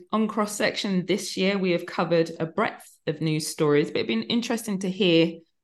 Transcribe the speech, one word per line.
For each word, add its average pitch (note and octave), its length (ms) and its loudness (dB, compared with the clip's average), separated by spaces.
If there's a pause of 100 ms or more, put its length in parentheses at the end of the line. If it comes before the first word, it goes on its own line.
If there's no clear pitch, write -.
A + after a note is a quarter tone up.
(120)
on A3 160 0
Cross G#3 240 -2
Section F#3+ 560 -2
this G3+ 300 -2
year, G3 200 0
we F#3 140 0
have F3 160 -2
covered E3 420 2 (100)
a E3 60 -2
breadth - 420 -4 (200)
of D#3 120 -4
news D#3 280 -2
stories, D3 400 2
but - 80 -6
it'd - 120 0
been A3+ 160 0
interesting A3+ 540 -2
to F#3+ 140 -4
hear E3 480 4 (240)